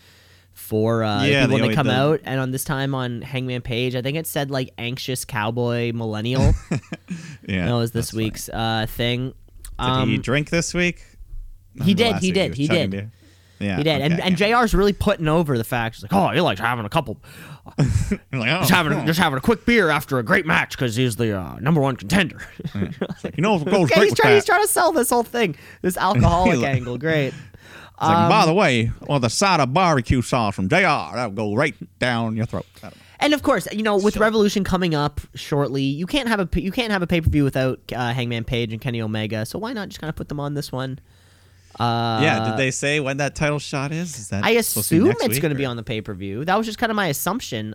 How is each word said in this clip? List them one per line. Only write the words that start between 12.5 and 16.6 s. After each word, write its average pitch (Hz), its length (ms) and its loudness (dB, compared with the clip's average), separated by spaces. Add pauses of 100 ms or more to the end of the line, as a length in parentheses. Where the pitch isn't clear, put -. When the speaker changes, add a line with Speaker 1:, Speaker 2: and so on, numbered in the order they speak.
Speaker 2:
was 110 80 -8
Speaker 1:
he 143 80 0
Speaker 2:
chugging 160 160 2
Speaker 1:
did. 98 80 -2
Speaker 2:
beer? 101 200 -6 (480)
Yeah, 101 180 -2
Speaker 1:
He 151 60 0
did. 147 180 0
And, 156 120 2
Speaker 2:
okay, 170 100 -2
Speaker 1:
and 175 160 0
Speaker 2:
yeah. 208 80 2
Speaker 1:
J 226 60 2
R's 240 220 2
really 196 180 4
putting - 340 0
over 151 300 2
the 113 80 -2
fact. 113 300 -4
He's - 80 -18
like, - 100 -6
"Oh, 180 160 4
he 120 100 0
likes 123 220 0